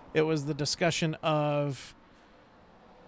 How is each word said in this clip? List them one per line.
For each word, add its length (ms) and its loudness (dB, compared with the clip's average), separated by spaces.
it 100 4
was 220 0
the 80 -2
discussion 600 0
of 800 0